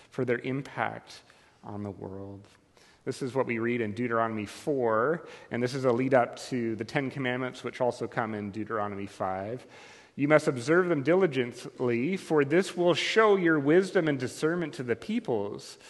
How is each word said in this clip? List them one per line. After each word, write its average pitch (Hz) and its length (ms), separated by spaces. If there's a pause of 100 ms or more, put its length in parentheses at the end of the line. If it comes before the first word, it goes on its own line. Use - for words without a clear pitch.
for - 140
their 120 160
impact 123 800 (440)
on 104 180
the 101 80
world. 98 560 (560)
This - 180
is 127 140
what 131 100
we 117 140
read 120 220
in 107 100
Deuteronomy 113 540
four, 131 840 (240)
and 117 100
this 123 120
is 135 100
a 131 80
lead 131 220
up 123 340
to 117 300
the 110 80
Ten 135 240
Commandments, 127 540
which 120 180
also 120 260
come 113 260
in 104 180
Deuteronomy 104 540
five. 98 600 (500)
"You 139 140
must 151 180
observe 151 400
them 151 160
diligently, 135 1120
for 151 300
this 175 300
will 175 180
show 214 420
your 165 240
wisdom 175 480
and 151 100
discernment 156 580
to 135 80
the 117 120
peoples, 123 840 (120)